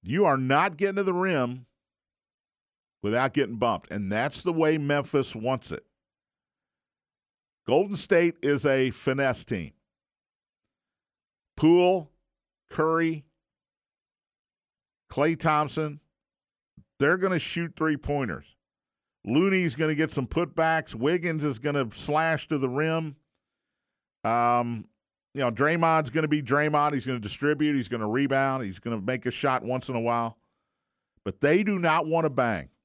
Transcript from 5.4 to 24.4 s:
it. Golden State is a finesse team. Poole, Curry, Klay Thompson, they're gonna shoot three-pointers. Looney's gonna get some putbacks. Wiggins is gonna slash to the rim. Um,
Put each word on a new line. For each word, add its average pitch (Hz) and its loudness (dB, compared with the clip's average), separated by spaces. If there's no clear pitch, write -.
it. - -10
Golden 196 2
State 170 2
is 143 0
a 135 2
finesse 135 -2
team. 90 -6
Poole, 175 4
Curry, 160 0
Klay 160 0
Thompson, 151 -2
they're 156 4
gonna 185 0
shoot 170 -6
three-pointers. 143 -2
Looney's 175 2
gonna 156 0
get 156 0
some 135 -4
putbacks. 160 -2
Wiggins 156 -2
is 127 -4
gonna 143 -2
slash 156 -2
to 156 -2
the 135 -2
rim. 156 -2
Um, 120 0